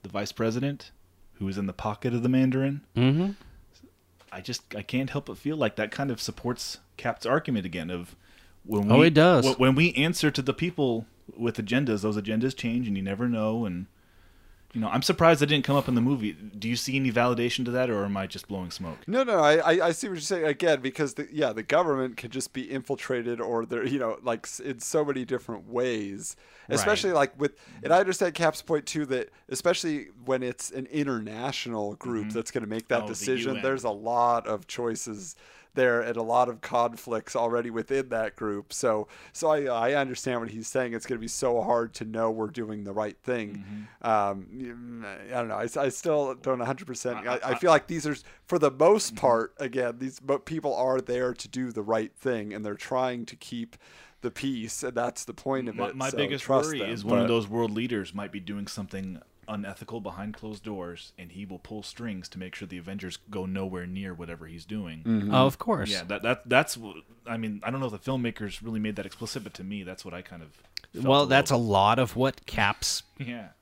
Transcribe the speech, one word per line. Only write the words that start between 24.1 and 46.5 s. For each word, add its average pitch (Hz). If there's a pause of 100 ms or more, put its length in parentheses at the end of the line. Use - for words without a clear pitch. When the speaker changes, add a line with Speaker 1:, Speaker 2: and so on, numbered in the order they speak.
Speaker 3:
like, 117
s-, -
in 131
so 151
many 131
different 113
ways, 110 (320)
Speaker 2:
Right. 139
Speaker 3:
especially, 202
like, 139
with, 147 (320)
and 139
I 185
understand 185
Cap's 165
point 151
too, 151
that 127 (180)
especially 151 (160)
when 127
it's -
an 131
international 117
group 113
Speaker 1:
Mm-hmm. 107
Speaker 3:
that's 113
gonna 113
make 110
that 117
Speaker 1:
Oh, -
the 107
Speaker 3:
decision, 127
Speaker 1:
U -
N. -
Speaker 3:
there's 135
a 113
lot 117
of 104
choices 110 (380)
there 123
and 113
a 117
lot 120
of 113
conflicts 117
already 117
within 127
that 110
group. 101
So, 107 (260)
so 160
I, 131
I 143
understand 127
what 117
he's 110
saying. 123
It's 110
gonna 120
be 113
so 120
hard 117
to 117
know 113
we're 110
doing 107
the 101
right 107
thing. 104 (380)
Speaker 1:
Mm-hmm. 117
Speaker 3:
Um, 113 (240)
I 127
don't 120
know. 104
I, 117 (160)
I 135
still 147
don't 127